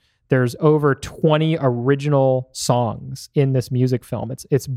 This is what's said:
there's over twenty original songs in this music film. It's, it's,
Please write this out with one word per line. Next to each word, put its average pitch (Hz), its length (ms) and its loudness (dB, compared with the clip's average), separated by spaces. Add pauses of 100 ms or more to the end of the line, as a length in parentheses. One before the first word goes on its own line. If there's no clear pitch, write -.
(300)
there's 127 300 2
over 151 360 4
twenty 160 640 0
original 135 920 0
songs 123 840 -4
in 135 200 2
this 127 180 -2
music 127 320 0
film. 110 280 -8
It's, - 200 -14
it's, 139 260 0